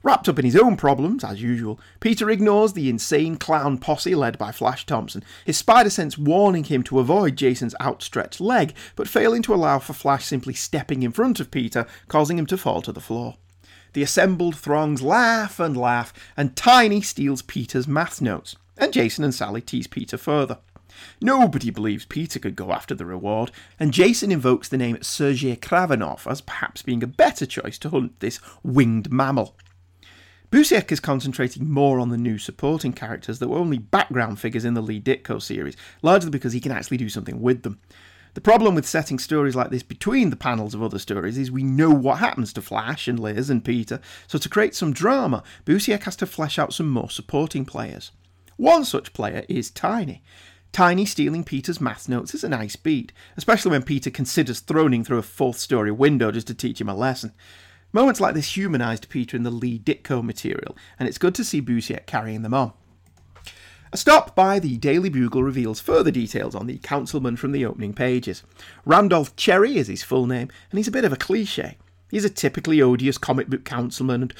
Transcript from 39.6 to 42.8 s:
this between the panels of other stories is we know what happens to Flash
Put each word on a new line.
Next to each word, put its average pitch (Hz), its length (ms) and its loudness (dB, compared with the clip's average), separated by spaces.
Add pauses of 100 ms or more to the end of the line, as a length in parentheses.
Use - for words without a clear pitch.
this 127 120 -4
between 233 460 0
the 127 80 -2
panels 110 380 -4
of 107 80 -6
other 101 160 -4
stories 101 400 -4
is 131 120 -4
we 131 120 -4
know 135 280 4
what 139 280 6
happens 202 340 -2
to 104 100 -8
Flash 110 460 -6